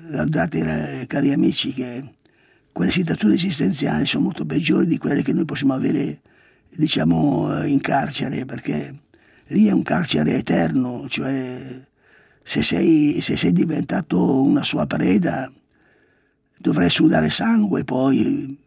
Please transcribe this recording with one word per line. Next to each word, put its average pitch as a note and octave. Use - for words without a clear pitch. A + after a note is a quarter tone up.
guardate, D3
eh, B2
cari C#3
amici, -
che C3
quelle -
situazioni -
esistenziali -
sono -
molto -
peggiori -
di E3
quelle C#3+
che C#3
noi C#3+
possiamo C#3
avere, -
diciamo, D3+
eh, D3
in C#3
carcere, C#3
perché C#3
lì G#3
è G3+
un F#3+
carcere -
eterno, C3+
cioè C3
se -
sei, D3+
se -
sei F3
diventato E3+
una -
sua -
preda, E3
dovrai F3
sudare D#3
sangue G#3+
poi C3